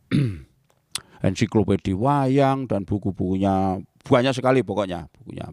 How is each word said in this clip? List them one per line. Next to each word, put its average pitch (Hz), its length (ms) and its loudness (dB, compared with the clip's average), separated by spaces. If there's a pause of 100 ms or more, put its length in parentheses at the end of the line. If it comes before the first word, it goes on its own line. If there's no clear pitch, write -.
(100)
<clears throat> - 1120 -6
ensiklopedia 98 720 0
wayang 135 720 2
dan 104 160 -2
buku-bukunya 95 960 0 (240)
banyak 131 320 2
sekali 127 320 2
pokoknya, 95 480 -6
bukunya - 380 -14